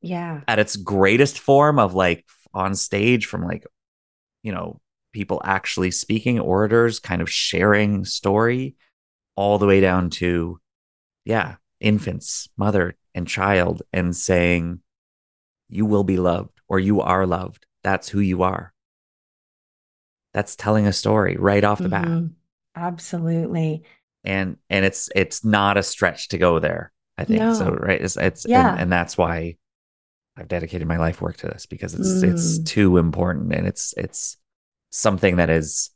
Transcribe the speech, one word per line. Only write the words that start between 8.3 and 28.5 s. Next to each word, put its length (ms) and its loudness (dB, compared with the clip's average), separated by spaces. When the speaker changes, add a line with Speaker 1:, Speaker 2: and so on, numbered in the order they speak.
Speaker 2:
all 240 2
the 80 2
way 140 6
down 300 2
to, 500 -4
yeah, 320 -4
infants, 760 -2
mother 400 0
and 120 -6
child, 560 0
and 200 -2
saying, 680 0
"You 160 -2
will 180 2
be 140 0
loved," 500 -2
or, 100 0
"You 220 2
are 260 0
loved. 380 -6
That's 280 -2
who 100 -2
you 220 0
are." 320 -4
That's 220 -4
telling 300 2
a 60 2
story 440 2
right 280 4
off 140 2
the 100 -2
bat. 160 -2
Speaker 1:
Mm-hmm. 220 -2
Absolutely. 1040 -4
Speaker 2:
And, 320 -4
and 160 2
it's, 320 -2
it's 280 -2
not 320 4
a 60 2
stretch 460 -2
to 100 -6
go 200 4
there, 340 -4
I 80 -6
think. 300 2
So, 160 0
Speaker 1:
No. 60 0
Speaker 2:
right, 240 0
it's, 160 -4
it's, 300 -2
Speaker 1:
Yeah. 260 4